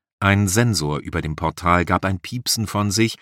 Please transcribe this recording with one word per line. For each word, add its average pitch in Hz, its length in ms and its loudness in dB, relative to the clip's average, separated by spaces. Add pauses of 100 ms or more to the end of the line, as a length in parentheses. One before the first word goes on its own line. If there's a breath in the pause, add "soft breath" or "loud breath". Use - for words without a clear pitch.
(200)
Ein 98 280 4
Sensor 90 520 0
über - 200 -6
dem 76 160 -6
Portal 87 480 0
gab 90 200 0
ein 95 140 -2
Piepsen - 480 -4
von 104 240 -2
sich 113 320 0